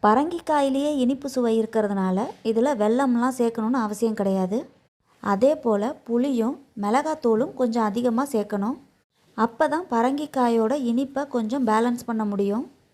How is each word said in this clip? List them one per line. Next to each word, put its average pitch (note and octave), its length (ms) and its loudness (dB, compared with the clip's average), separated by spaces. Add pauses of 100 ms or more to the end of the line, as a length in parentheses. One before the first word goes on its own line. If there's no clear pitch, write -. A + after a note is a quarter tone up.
பரங்கிக்காயிலேயே C#4+ 880 2 (120)
இனிப்பு C4+ 300 0
சுவை A#3+ 280 0
இருக்கிறதுனால G3+ 580 0 (320)
இதுல A3+ 180 2 (120)
வெல்லம்லாம் A#3+ 580 2
சேர்க்கணும்னு A#3 460 0
அவசியம் G#3+ 360 -2
கிடையாது. F#3+ 380 0 (640)
அதே G#3 300 4 (120)
போல G#3+ 280 0 (140)
புளியும் A#3+ 500 0 (260)
மிளகாத்தூளும் B3+ 800 0
கொஞ்சம் A#3 280 0
அதிகமா A#3+ 360 0 (100)
சேர்க்கணும். G#3 420 -2 (600)
அப்பதான் D4 540 0
பரங்கிக்காயோட A#3+ 800 0 (180)
இனிப்பை C4+ 340 -2 (100)
கொஞ்சம் A#3+ 340 -2
பேலன்ஸ் A#3+ 400 0
பண்ண A3 240 -2
முடியும். G3+ 340 -2 (280)